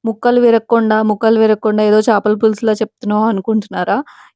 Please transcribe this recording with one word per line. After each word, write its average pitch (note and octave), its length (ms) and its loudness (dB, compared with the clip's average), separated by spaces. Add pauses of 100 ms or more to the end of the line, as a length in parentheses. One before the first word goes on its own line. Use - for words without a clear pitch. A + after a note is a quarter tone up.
ముక్కలు A#3+ 380 0
విరగకుండా, A3+ 600 2
ముక్కలు A3 380 0
విరగకుండా G#3+ 440 0
ఏదో G#3+ 160 2
చేపల G#3+ 360 0
పులుసులా A3 380 0
చెప్తున్నావు G#3 520 -4
అనుకుంటున్నారా? G3 720 -4 (380)